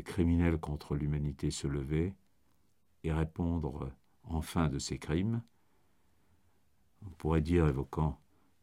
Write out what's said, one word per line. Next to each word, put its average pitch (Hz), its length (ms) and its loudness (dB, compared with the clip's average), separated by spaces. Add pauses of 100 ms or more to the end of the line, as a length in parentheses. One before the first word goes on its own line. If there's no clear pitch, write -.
criminel 85 540 4
contre 76 360 -4
l'humanité 73 560 -2
se - 160 -6
lever 73 480 -2 (880)
et 80 80 -2
répondre 78 800 -2 (320)
enfin 80 460 0
de 67 100 -2
ses - 180 -6
crimes. 107 440 0 (1600)
On 92 40 -14
pourrait 80 320 0
dire, 82 260 4
évoquant 71 520 0 (440)